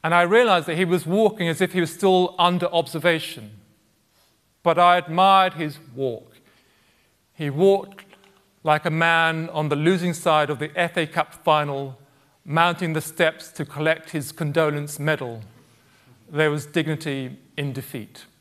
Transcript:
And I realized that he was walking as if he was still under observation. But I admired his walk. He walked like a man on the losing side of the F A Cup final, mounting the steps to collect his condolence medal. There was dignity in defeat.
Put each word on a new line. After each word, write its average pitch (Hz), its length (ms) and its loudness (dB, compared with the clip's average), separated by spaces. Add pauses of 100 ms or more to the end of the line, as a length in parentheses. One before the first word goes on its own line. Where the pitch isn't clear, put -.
And 160 120 0
I 175 80 6
realized 190 440 4
that 160 100 -4
he 185 100 0
was 175 180 0
walking 202 440 0
as 165 120 -4
if 180 140 -2
he 185 60 0
was 160 120 -2
still 185 460 2
under 180 280 0
observation. 160 840 -2 (1120)
But 170 160 2
I 175 180 6
admired 185 580 4
his 156 240 -6 (160)
walk. 131 420 -8 (960)
He 147 160 -6
walked 190 540 0 (580)
like 151 240 2
a 170 40 0
man 165 600 2
on 151 180 -2
the 147 80 0
losing 170 380 2
side 156 340 2
of 143 100 -4
the 151 200 -8
F 170 180 -2
A 165 100 -2
Cup - 280 -4 (100)
final, 143 540 -2 (480)
mounting 165 460 0
the 156 80 -2
steps - 520 -4
to 147 120 -10
collect 156 460 -4
his 147 200 -8
condolence 147 680 -4
medal. 139 440 -4 (880)
There 151 200 0
was 147 160 -6
dignity 147 720 -4 (180)
in 143 160 -6
defeat. 120 540 -14 (140)